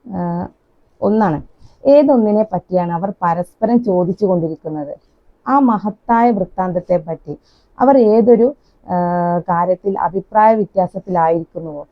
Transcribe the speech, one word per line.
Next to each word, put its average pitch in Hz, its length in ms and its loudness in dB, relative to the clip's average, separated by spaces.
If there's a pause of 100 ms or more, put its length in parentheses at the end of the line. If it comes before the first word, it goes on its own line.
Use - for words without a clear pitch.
(140)
ആ, 175 320 -6 (540)
ഒന്നാണ്, 202 400 0 (440)
ഏതൊന്നിനെ 254 680 4
പറ്റിയാണ് 175 380 -4
അവർ 180 300 -4
പരസ്പരം 185 640 -2
ചോദിച്ചു 185 420 0
കൊണ്ടിരിക്കുന്നത്? 160 720 -4 (500)
ആ 269 120 2
മഹത്തായ 233 720 0
വൃത്താന്തത്തെ 185 680 -4
പറ്റി. 160 400 -10 (420)
അവർ 269 180 4
ഏതൊരു, 233 580 4 (340)
ആ, 185 60 -4 (440)
കാര്യത്തിൽ 180 600 -2
അഭിപ്രായ 214 560 0
വ്യത്യാസത്തിലായിരിക്കുന്നുവോ 170 1400 -4